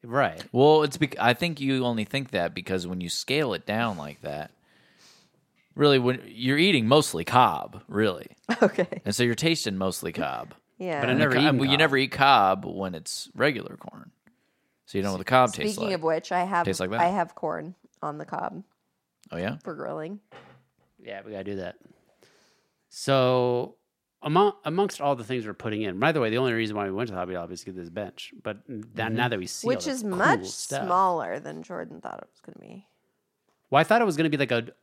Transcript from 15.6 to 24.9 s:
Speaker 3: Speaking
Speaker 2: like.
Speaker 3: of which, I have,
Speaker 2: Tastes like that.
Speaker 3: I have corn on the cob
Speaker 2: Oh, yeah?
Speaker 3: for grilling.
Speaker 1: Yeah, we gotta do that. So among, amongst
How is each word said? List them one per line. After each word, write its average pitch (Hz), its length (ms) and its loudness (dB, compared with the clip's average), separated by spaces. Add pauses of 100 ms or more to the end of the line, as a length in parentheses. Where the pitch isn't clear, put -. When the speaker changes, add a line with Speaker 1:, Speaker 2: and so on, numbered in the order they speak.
Speaker 3:
Speaking 214 160 -4
Speaker 2:
like. 190 60 0
Speaker 3:
of 156 60 -6
which, 160 300 -2
I 180 120 0
have, 180 220 0
Speaker 2:
Tastes 92 140 -2
like 92 100 -2
that. 113 100 -2
Speaker 3:
I 175 80 4
have 180 280 -2
corn 160 380 -6 (280)
on 151 160 -8
the 151 60 -12
cob - 400 -8 (680)
Speaker 2:
Oh, 82 60 -10
yeah? 110 260 -6
Speaker 3:
for 170 120 -12
grilling. 156 440 -10 (840)
Speaker 1:
Yeah, 104 240 -14
we 110 80 -16
gotta 95 120 -10
do 101 120 -6
that. 90 200 -10 (1120)
So 127 880 2 (460)
among, 190 300 2 (120)
amongst 180 360 -2